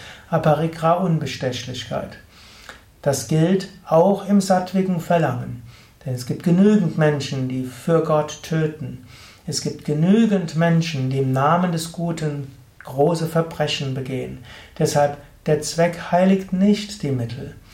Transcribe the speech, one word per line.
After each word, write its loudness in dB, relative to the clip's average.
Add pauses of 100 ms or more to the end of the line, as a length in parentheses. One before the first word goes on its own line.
(280)
Aparikra, 2
Unbestechlichkeit. -4 (840)
Das -2
gilt 2 (180)
auch 4
im 4
sattwigen 0
Verlangen. -2 (420)
Denn -4
es -8
gibt -6
genügend 4
Menschen, 0
die -4
für 0
Gott -2
töten. -4 (400)
Es -6
gibt -8
genügend 2
Menschen, 2
die -2
im 0
Namen 2
des -4
Guten -6 (360)
große 0
Verbrechen -2
begehen. -8 (400)
Deshalb, 2 (280)
der 2
Zweck -2
heiligt 2
nicht 0
die -2
Mittel. -6 (200)